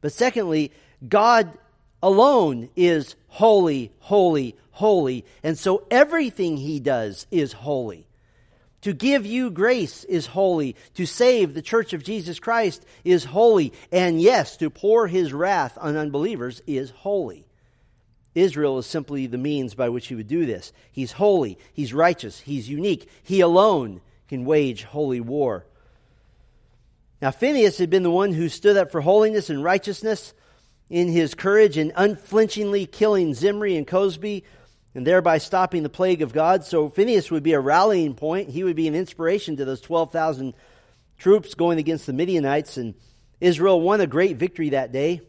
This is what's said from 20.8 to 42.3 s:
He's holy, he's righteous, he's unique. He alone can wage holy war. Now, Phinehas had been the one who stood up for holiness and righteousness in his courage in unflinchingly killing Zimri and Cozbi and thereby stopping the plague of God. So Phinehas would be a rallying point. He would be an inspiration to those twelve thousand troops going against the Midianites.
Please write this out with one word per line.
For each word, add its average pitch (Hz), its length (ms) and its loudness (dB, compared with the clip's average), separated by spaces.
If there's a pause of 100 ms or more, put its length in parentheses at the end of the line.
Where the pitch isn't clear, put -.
He's 131 200 -8
holy, 170 440 0 (160)
he's 131 220 -8
righteous, 160 460 0
he's 131 280 -8
unique. 160 400 -4 (140)
He 190 180 0
alone 170 600 4 (260)
can 127 160 -8
wage 131 400 0
holy 131 360 -6
war. 120 440 -4 (1600)
Now, 135 80 0
Phinehas 247 480 2
had 180 100 0
been 185 140 2
the 175 80 2
one 185 240 2
who 160 160 -2
stood 208 260 2
up 175 140 2
for 160 100 -4
holiness 208 480 2
and 147 160 -6
righteousness 196 680 -4 (560)
in 175 180 0
his 165 260 0
courage 196 440 4
in 156 180 -2
unflinchingly 202 880 0
killing 190 480 0
Zimri 202 440 -2
and 147 100 -6
Cozbi 190 560 -2 (540)
and 127 100 -6
thereby 170 320 4
stopping 180 440 -2
the 147 60 -6
plague 185 340 0
of 123 100 -4
God. 160 320 2
So 151 240 0
Phinehas 208 420 0
would 156 120 -2
be 160 120 2
a 143 60 2
rallying 160 540 2
point. 165 340 -6
He 147 140 -8
would 175 140 -2
be 160 120 -2
an 151 60 -4
inspiration 170 600 -4
to 139 80 -6
those 131 160 -8
twelve 165 320 -4
thousand 147 420 -4 (640)
troops 196 360 2
going 170 240 0
against 156 280 -4
the 143 60 -8
Midianites. 151 640 -2